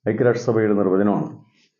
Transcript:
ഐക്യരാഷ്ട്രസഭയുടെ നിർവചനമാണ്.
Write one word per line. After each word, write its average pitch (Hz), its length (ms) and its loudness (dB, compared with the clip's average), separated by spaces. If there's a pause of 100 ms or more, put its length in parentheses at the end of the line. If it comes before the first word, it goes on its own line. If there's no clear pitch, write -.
ഐക്യരാഷ്ട്രസഭയുടെ 110 640 0
നിർവചനമാണ്. 95 640 0 (420)